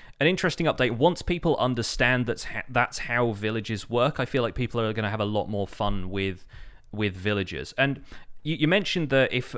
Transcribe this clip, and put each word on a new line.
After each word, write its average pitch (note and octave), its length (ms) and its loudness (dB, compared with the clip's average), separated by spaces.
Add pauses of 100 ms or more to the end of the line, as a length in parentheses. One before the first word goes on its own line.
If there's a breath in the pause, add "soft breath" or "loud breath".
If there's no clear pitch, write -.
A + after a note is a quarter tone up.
(180 loud breath)
an C#3+ 80 4
interesting F3 400 2
update. B2+ 300 2
Once D#3+ 260 4
people E3+ 360 2
understand B2 680 2
that's - 160 -4
ha-, - 260 -6
that's B2 300 0
how A#2+ 320 0
villages G#2+ 580 -4
work, A#2+ 300 2
I C3 60 0
feel B2+ 180 0
like A2+ 140 -2
people A#2+ 240 -2
are A2 120 0
gonna G#2+ 180 -2
have A2 100 -2
a G#2 40 2
lot G#2 240 0
more G2+ 200 -2
fun G2+ 420 0
with, F#2+ 340 -2 (460 soft breath)
with G#2 240 0
villagers. F#2 640 -2
And C3+ 240 2 (440 loud breath)
you, D#3+ 100 -2
you D3+ 120 2
mentioned F3+ 400 2
that C3+ 240 4
if A#2+ 260 -4